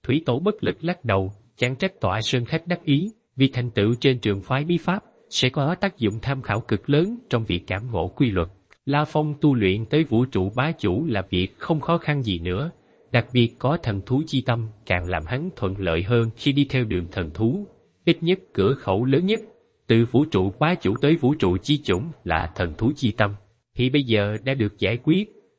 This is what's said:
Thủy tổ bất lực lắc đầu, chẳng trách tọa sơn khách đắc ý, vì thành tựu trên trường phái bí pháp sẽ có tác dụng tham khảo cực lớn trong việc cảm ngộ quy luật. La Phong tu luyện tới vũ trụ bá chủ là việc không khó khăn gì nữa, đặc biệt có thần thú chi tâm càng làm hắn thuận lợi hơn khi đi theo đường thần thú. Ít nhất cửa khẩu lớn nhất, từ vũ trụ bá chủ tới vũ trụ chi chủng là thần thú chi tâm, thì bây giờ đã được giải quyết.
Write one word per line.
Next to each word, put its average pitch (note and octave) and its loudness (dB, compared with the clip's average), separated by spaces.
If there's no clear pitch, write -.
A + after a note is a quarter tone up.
Thủy D3 0
tổ A#2+ 0
bất G#3 -2
lực F#2+ -2
lắc E3+ -6
đầu, G2 0
chẳng B2 0
trách - -6
tọa G2+ 0
sơn A#2+ -2
khách - -6
đắc F3 -4
ý, D#3 0
vì C3+ 4
thành B2 -4
tựu G#2+ 2
trên B2+ 2
trường G2 0
phái C3 -2
bí F3 0
pháp F3+ -2
sẽ - 0
có D3 0
tác F#3+ -4
dụng A2 0
tham C3+ -4
khảo G#2 -2
cực - -2
lớn F3 2
trong A2+ 0
việc F2 -2
cảm G#2+ -6
ngộ F2+ -2
quy A#2+ 0
luật. F2 0
La C#3+ 0
Phong D3+ -2
tu C#3+ 4
luyện G#2 2
tới D3+ 2
vũ B2 2
trụ G2 0
bá C#3 0
chủ G#2+ 0
là A2 0
việc F#2 0
không D#3 -2
khó E3+ 0
khăn D3 -2
gì F#2+ 0
nữa, F2+ -2
đặc A#2+ 2
biệt A#2+ 4
có C#3+ 0
thần G2 -4
thú C3 0
chi C3+ 0
tâm A#2 -2
càng F2+ -2
làm F2 -2
hắn C3 -6
thuận G2 -4
lợi F2 0
hơn A#2 2
khi - -2
đi C#3 2
theo B2+ 0
đường F2+ -4
thần E2 -4
thú. B2+ -2
Ít E3+ 0
nhất F3+ 0
cửa F#3+ 2
khẩu G#2+ -2
lớn C#3 2
nhất, A3 0
từ A2+ 6
vũ C#3+ 4
trụ G2 0
bá E3 2
chủ G2+ -2
tới D3+ 4
vũ D3 2
trụ F#2 2
chi D3 0
chủng G2+ 0
là E2 -2
thần E2+ -2
thú A2+ 0
chi A#2 0
tâm, G#2 0
thì B2+ 0
bây C#3+ 2
giờ G#2+ 0
đã C3 -4
được A2+ -2
giải G#2+ 0
quyết. F#3 0